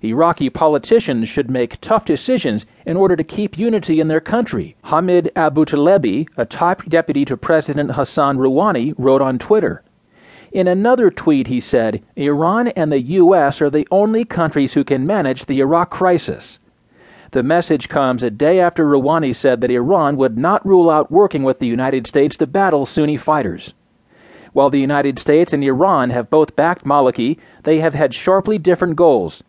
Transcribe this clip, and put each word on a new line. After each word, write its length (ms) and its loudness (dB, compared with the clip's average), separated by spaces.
Iraqi 480 0
politicians 760 0
should 240 -4
make 300 -4
tough 240 -2
decisions 600 -2
in 100 -4
order 220 2
to 60 -4
keep 340 -8
unity 420 -2
in 80 0
their 140 0
country, 540 -4
Hamid 500 0
Abutalebi, 920 0
a 80 -2
top 400 -2
deputy 400 0
to 100 -6
President 560 -2
Hassan 460 -2
Rouhani, 600 0
wrote 240 2
on 160 -2
Twitter. 460 0
In 160 0
another 440 2
tweet, 360 0
he 120 -4
said, 420 -2
"Iran 540 0
and 220 -2
the 100 0
U 340 4
S 260 2
are 80 2
the 220 -2
only 320 0
countries 500 -2
who 100 0
can 220 -2
manage 400 -2
the 140 -4
Iraq 300 2
crisis." 680 -2
The 120 -2
message 460 -2
comes 340 -2
a 80 -2
day 280 0
after 260 0
Rouhani 500 0
said 260 0
that 80 0
Iran 480 0
would 220 0
not 260 0
rule 240 4
out 220 0
working 320 2
with 160 -2
the 80 -4
United 400 -2
States 300 0
to 100 0
battle 400 0
Sunni 300 -2
fighters. 580 -4
While 180 2
the 80 0
United 400 -2
States 340 2
and 100 -2
Iran 460 0
have 220 -4
both 240 2
backed 280 -2
Maliki, 540 0
they 160 2
have 160 0
had 220 -2
sharply 420 0
different 380 0
goals. 540 2